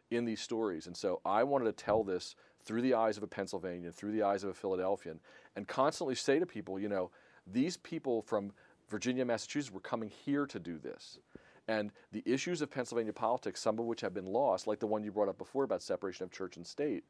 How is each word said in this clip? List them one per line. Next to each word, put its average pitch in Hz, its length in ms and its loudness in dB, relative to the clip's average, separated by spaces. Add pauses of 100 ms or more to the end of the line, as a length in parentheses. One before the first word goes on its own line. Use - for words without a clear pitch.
(100)
in 120 140 2
these 113 160 -2
stories. 101 460 0
And 87 100 -12
so 92 280 0
I 104 200 6
wanted 139 200 2
to 107 200 0
tell 110 180 6
this 95 340 -2 (260)
through 110 180 0
the 127 140 6
eyes 110 240 4
of 101 40 -4
a 107 40 -4
Pennsylvanian, 87 640 -4
through 104 200 -4
the 110 100 2
eyes 98 200 4
of 101 60 -2
a 92 60 -4
Philadelphian, 92 640 -2 (360)
and 101 120 -8
constantly 135 460 2
say 135 240 4
to 175 80 2
people, 95 320 -8
you 104 100 -2
know, 92 220 0 (360)
these 127 300 0
people 135 460 -2
from 101 300 -2 (360)
Virginia, 127 360 0
Massachusetts 120 480 -2
were 92 80 -10
coming 110 300 -4 (140)
here 143 220 2
to 123 120 -8
do 85 200 -8
this. - 400 -12 (500)
And 107 220 2 (220)
the 107 140 -6
issues 147 360 2
of 147 80 -4
Pennsylvania 117 420 -2
politics, 117 480 0
some 110 180 2
of 117 80 0
which 113 160 -2
have 95 120 -2
been 95 120 -4
lost, 104 400 2
like 107 140 0
the 117 60 0
one 107 160 2
you 104 100 -4
brought 101 160 4
up 92 100 -4
before 135 260 0
about 104 180 0
separation 92 420 -2
of 90 60 -10
church - 260 -8
and 87 100 -12
state, 143 440 -2